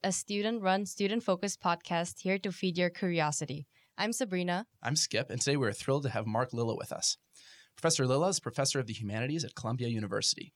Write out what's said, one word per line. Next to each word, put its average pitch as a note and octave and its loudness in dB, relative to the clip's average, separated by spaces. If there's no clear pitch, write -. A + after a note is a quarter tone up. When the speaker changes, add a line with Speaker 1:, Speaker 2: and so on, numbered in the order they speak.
Speaker 1:
a G3 2
student-run, G3+ 0
student-focused G3+ 0
podcast F3 0
here F#3+ 2
to F#3+ -2
feed F3+ -2
your F3+ 4
curiosity. D3+ 0
I'm G#3+ 0
Sabrina. F3+ 0
Speaker 2:
I'm B2 -2
Skip, - 0
and A#2+ -4
today C#3 2
we're B2+ 2
thrilled C#3 0
to B2 0
have G#2+ -2
Mark A2+ 0
Lilla A#2 0
with - -6
us. - 0
Professor D3+ 2
Lilla C#3+ 4
is F#3+ 0
professor C3+ -2
of A#2+ -2
the A2+ -8
humanities A2+ -4
at D3 -10
Columbia A#2 -2
University. G#2 -2